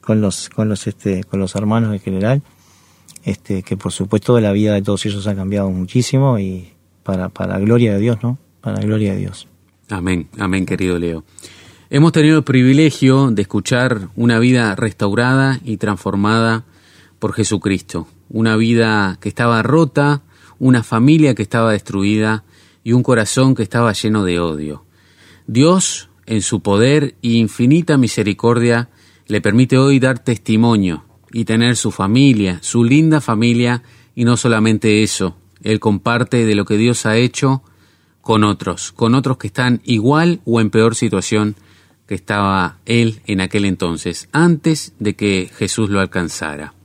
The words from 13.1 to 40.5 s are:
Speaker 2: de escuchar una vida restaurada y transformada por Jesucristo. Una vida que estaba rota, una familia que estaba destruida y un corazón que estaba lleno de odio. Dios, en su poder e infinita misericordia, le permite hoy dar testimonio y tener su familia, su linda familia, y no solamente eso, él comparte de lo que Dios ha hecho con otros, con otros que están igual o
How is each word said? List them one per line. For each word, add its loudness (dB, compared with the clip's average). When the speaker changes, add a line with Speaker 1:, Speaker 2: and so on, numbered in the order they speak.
Speaker 2:
de -2
escuchar -2
una 2
vida 2
restaurada -2
y -6
transformada -2
por -4
Jesucristo. -4
Una 0
vida 0
que -6
estaba 0
rota, 0
una 2
familia 2
que -4
estaba 0
destruida -2
y 0
un 4
corazón 2
que -4
estaba 0
lleno -2
de 0
odio. -6
Dios, 2
en -2
su -4
poder 2
e -2
infinita 2
misericordia, 0
le -2
permite 2
hoy 4
dar 0
testimonio 0
y -4
tener 0
su -4
familia, 2
su 0
linda 4
familia, 0
y -2
no 2
solamente 2
eso, -4
él -2
comparte 0
de 2
lo 0
que -2
Dios 0
ha 0
hecho 0
con 2
otros, -4
con 0
otros 0
que -14
están -2
igual 0
o 0